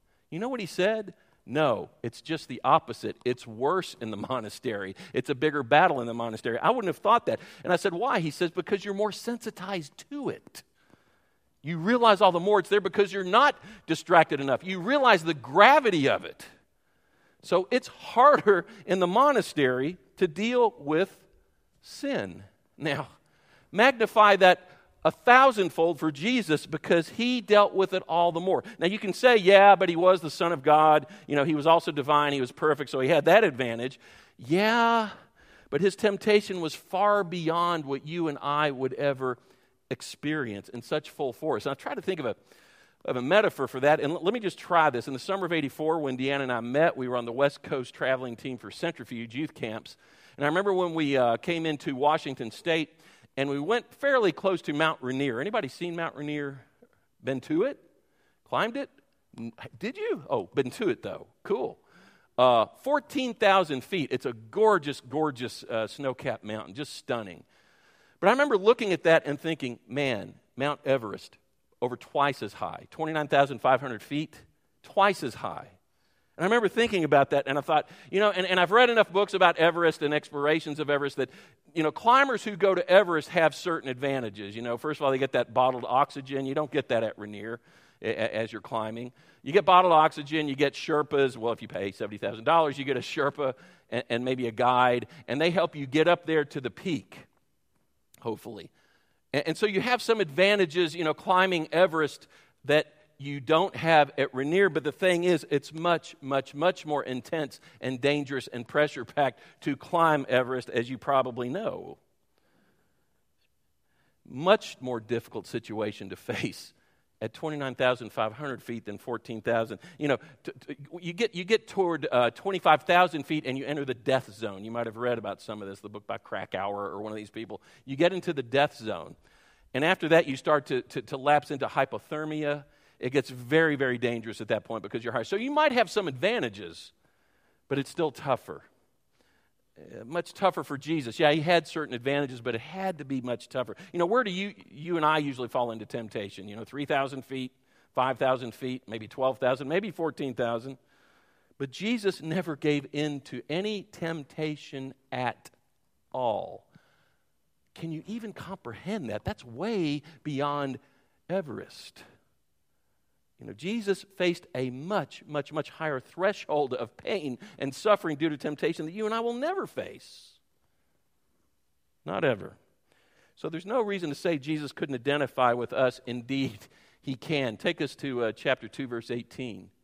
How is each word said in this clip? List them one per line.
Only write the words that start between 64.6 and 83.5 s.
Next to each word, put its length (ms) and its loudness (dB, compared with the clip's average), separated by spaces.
gorgeous, 640 -6
uh, 240 -4
snow-capped 560 -6
mountain, 320 -10
just 180 -12
stunning. 520 -8
But 100 4
I 20 6
remember 260 2
looking 360 4
at 100 -4
that 240 6
and 120 -4
thinking, 480 -6
"Man, 460 -4
Mount 300 -4
Everest, 520 -2
over 140 -2
twice 460 -2
as 120 -10
high, 360 -10
twenty-nine 380 -4
thousand 320 4
five 220 4
hundred 200 -8
feet, 420 -8
twice 400 0
as 140 -6
high." 320 -10
And 80 -4
I 20 0
remember 220 2
thinking 360 0
about 280 4
that, 160 2
and 100 -2
I 40 -2
thought, 280 0
you 80 0
know, 100 4
and, 160 -2
and 140 4
I've 120 6
read 200 8
enough 200 4
books 220 2
about 240 6
Everest 460 4
and 100 0
explorations 640 -2
of 80 -4
Everest 300 -2
that, 140 -2
you 80 -2
know, 100 2
climbers 520 4
who 120 -8
go 200 4
to 120 -2
Everest 420 4
have 260 2